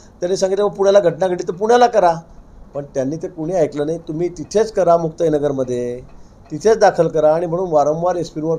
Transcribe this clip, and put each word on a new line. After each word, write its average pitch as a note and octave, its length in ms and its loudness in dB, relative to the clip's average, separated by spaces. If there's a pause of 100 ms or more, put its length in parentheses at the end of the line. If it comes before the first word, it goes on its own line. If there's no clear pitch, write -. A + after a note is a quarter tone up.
(200)
त्यांनी F3+ 180 -2
सांगितलं, F#3+ 280 0
"मग G3 60 0
पुण्याला G3 280 4
घटना E3+ 280 0
घडली F3+ 200 -4
तर G3 60 -6
पुण्याला A#3 340 4
करा." F#3+ 260 4 (640)
पण C#3+ 80 -8
त्यांनी C#3 320 -4
ते E3 120 -10
कुणी D#3+ 260 -8
ऐकलं D3 320 0
नाही, E3 120 -4
"तुम्ही E3 320 -6
तिथेच G3+ 420 -4
करा E3+ 260 2
मुक्ताईनगरमध्ये, C#3 1040 -2 (500)
तिथेच G3+ 260 2
दाखल F3+ 300 4
करा." D#3 280 2
आणि E3+ 100 -2
म्हणून F3 260 -4
वारंवार D#3 440 0
एसपींवर D#3+ 420 -6